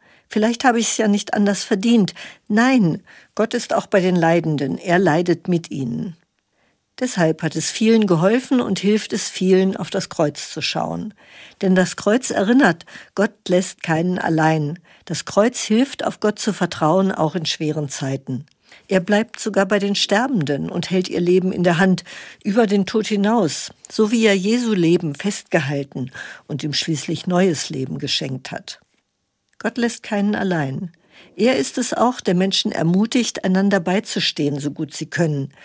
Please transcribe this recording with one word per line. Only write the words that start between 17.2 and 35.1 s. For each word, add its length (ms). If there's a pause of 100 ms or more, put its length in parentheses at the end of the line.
in 100
schweren 420
Zeiten. 600 (400)
Er 140
bleibt 380
sogar 280
bei 100
den 160
Sterbenden 800
und 180
hält 180
ihr 140
Leben 300
in 120
der 140
Hand, 260 (400)
über 220
den 220
Tod 180
hinaus, 640 (220)
so 200
wie 140
er 100
Jesu 380
Leben 400
festgehalten 960 (360)
und 160
ihm 100
schließlich 540
neues 420
Leben 300
geschenkt 520
hat. 280 (800)
Gott 200
lässt 260
keinen 320
allein. 560 (460)
Er 180
ist 220
es 160
auch, 260
der 160
Menschen 380
ermutigt, 720
einander 340
beizustehen, 800
so 100
gut 240
sie 120
können, 480 (120)